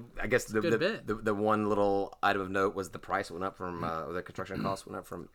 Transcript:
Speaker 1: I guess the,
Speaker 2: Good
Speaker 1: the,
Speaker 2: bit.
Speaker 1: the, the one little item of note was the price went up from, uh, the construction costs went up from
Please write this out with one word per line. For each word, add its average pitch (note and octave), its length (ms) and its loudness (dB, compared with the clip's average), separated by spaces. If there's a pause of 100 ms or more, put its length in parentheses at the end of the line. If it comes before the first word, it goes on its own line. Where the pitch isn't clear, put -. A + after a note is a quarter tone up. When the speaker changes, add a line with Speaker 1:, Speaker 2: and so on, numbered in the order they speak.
(200)
Speaker 1:
I G#2+ 60 -4
guess A#2 200 4
the, G#2+ 140 2
Speaker 2:
Good A2 140 4
Speaker 1:
the, A2+ 60 6
Speaker 2:
bit. F#3 280 0
Speaker 1:
the, G#2+ 80 0
the A2 200 0
one G#2+ 340 4
little G2+ 540 2
item G2+ 180 2
of F#2 80 -4
note G2 260 2
was F#2+ 140 -4
the - 100 -10
price F#2+ 300 -2
went F2 140 -6
up F#2+ 140 -4
from, F2+ 260 -4
uh, E2 280 -2
the F2 120 -4
construction F#2+ 400 -8
costs G2 240 -4
went G2+ 100 -8
up F#2 80 -10
from F2+ 280 -12